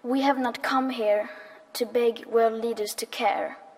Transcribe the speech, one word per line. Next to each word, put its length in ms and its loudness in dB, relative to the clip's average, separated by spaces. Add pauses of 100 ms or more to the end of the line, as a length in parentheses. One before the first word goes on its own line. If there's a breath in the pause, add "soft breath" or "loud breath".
We 180 0
have 180 4
not 240 -2
come 280 0
here 380 2 (440 loud breath)
to 120 -2
beg 400 0
world 380 2
leaders 320 -4
to 100 -8
care. 520 -2 (200)